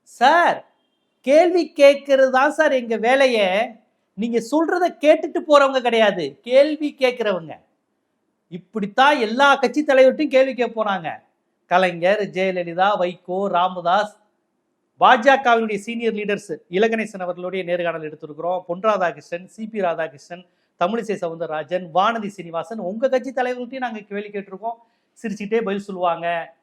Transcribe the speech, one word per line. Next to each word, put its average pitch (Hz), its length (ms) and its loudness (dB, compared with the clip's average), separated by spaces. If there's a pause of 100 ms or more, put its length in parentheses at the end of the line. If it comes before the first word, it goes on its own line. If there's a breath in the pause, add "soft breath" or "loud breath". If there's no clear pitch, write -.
சார், 294 720 2 (480)
கேள்வி 330 540 2
கேட்கறது 277 540 6
தான் 262 220 2
சார் 302 200 2
எங்க 233 260 -2
வேலையே. 233 720 2 (420)
நீங்க 233 260 -4
சொல்றத 330 520 0 (100)
கேட்டுட்டு 320 460 2
போறவங்க 269 340 4
கிடையாது, 214 600 0
கேள்வி 294 580 2
கேட்கிறவங்க. 208 540 -2 (960)
இப்படித்தான் 208 720 0
எல்லா 254 360 2
கட்சி 269 280 -2
தலைவர்கிட்டையும் 262 520 4
கேள்வி 262 180 4
கேட்க 226 300 -4
போனாங்க. 190 260 -4 (560)
கலைஞர், 180 540 2
ஜெயலலிதா, 180 720 -2 (100)
வைகோ, 180 460 -4
ராமதாஸ், 185 800 -2 (760)
பாஜகவினுடைய 233 760 4
சீனியர் 233 380 -6
லீடர்ஸ், 202 460 -6 (100)
இலகணேசன் 214 500 -2
அவர்களுடைய 180 460 -8
நேர்காணல் 170 360 -4
எடுத்திருக்கிறோம். 156 680 -8
பொன் 175 120 -6
ராதாகிருஷ்ணன், 185 680 -4
சி 220 220 -14
பி 220 120 -10
ராதாகிருஷ்ணன், 165 680 -6 (340)
தமிழிசை 208 360 -2
சவுந்தரராஜன், 165 800 -6
வானதி 208 340 0
சீனிவாசன், 165 520 -10
உங்க 220 300 -4
கட்சி 254 220 -2
தலைவர்கள்ட்டையும் 247 540 -6
நாங்க 220 140 -8
கேள்வி 208 300 -10
கேட்டிருக்கோம். 202 480 -10 (460)
சிரிச்சுட்டே 208 380 -4
பதில் 202 180 -4
சொல்லுவாங்க 170 840 -4